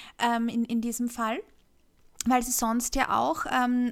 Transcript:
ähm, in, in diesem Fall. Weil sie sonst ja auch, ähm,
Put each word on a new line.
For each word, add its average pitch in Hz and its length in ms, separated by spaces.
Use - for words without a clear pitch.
ähm, 233 300
in, 233 160
in 233 160
diesem 240 280
Fall. 233 300
Weil 247 200
sie 254 80
sonst 233 420
ja 240 240
auch, 269 320
ähm, 247 420